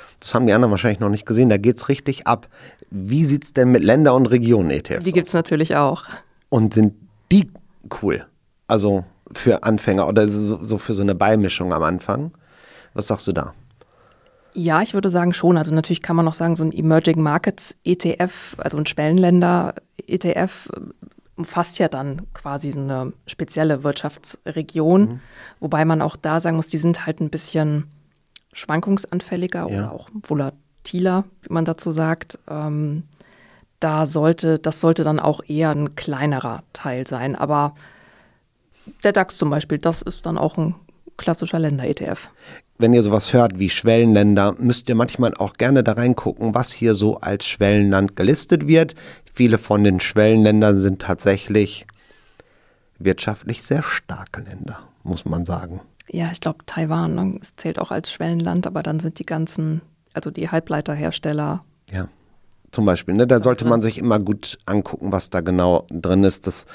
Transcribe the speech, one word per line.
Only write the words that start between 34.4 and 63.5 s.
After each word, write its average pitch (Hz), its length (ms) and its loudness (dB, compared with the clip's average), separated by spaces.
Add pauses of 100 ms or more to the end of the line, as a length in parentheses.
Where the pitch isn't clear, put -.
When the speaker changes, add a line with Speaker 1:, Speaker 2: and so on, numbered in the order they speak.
Speaker 2:
das 156 240 -2
sollte 160 220 2
dann 151 160 0
auch - 280 0
eher 156 220 0
ein 147 260 -4
kleinerer 131 680 -4 (100)
Teil 131 320 -8
sein. 131 300 -6
Aber 147 400 -2 (1300)
der 202 100 4
dax 185 240 -2
zum 151 140 0
Beispiel, 147 260 -2
das 165 240 -2
ist - 240 -12
dann 170 140 -6
auch - 180 -2
ein 165 160 -2 (440)
klassischer 165 420 -4
Länder-E 143 340 -2
T - 120 -6
F. - 260 -10 (500)
Speaker 1:
Wenn 117 120 6
ihr 120 100 6
sowas 104 300 0
hört 113 260 4
wie 95 100 0
Schwellenländer, 104 880 4
müsst 120 300 0
ihr 120 80 0
manchmal 120 400 0
auch 98 200 -6
gerne 127 280 4
da 110 80 2
reingucken, 117 640 -2
was 127 160 -2
hier 113 240 2
so 104 220 0
als 98 280 -6
Schwellenland 101 720 2
gelistet 143 520 2
wird. 160 280 4 (380)
Viele 113 240 4
von 104 260 2
den 95 160 4
Schwellenländern 107 800 4
sind 95 220 0
tatsächlich 101 840 -2 (1120)
wirtschaftlich 101 640 -4
sehr 147 200 -2
starke - 560 -10
Länder, 95 400 -16 (240)
muss 82 220 -8
man 85 180 -4
sagen. 87 380 -8 (280)
Speaker 2:
Ja, 170 220 -6
ich 175 80 -12
glaub, - 280 -8
Taiwan, 160 480 -4
ne, 190 260 -4
es - 160 -20
zählt - 220 -8
auch - 120 -6
als - 220 -8
Schwellenland, 170 520 -4
aber 170 160 -6
dann 160 200 -6
sind 160 180 -8
die - 60 -12
ganzen, 160 560 -6 (320)
also - 180 -8
die 165 180 -8
Halbleiterhersteller. 151 1160 -4 (260)
Speaker 1:
Ja, 92 160 -6 (640)
zum 107 140 0
Beispiel, 90 280 0
ne, 117 140 4
da 123 140 6
sollte 120 240 2